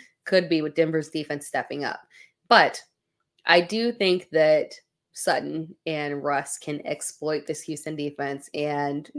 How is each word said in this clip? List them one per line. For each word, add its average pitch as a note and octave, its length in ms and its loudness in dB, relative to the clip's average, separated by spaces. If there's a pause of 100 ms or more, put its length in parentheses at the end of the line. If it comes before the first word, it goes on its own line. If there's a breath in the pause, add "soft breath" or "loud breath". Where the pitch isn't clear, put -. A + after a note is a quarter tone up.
(240 loud breath)
could F3+ 240 4
be D#3+ 140 2
with D#3 120 -4
Denver's D#3+ 360 2
defense D3 360 -6
stepping C#3 380 -6
up. - 160 -6 (480 soft breath)
But F#3 340 6 (640)
I F3 140 6
do A3 320 0
think F#3 380 0
that D#3 440 4 (380)
Sutton D#3 720 -4
and D3 400 -4
Russ C#3+ 320 -2
can D3 300 -8
exploit D3+ 600 -6
this D3+ 160 -6
Houston D#3 320 -8
defense C#3+ 600 -6
and D3 640 -4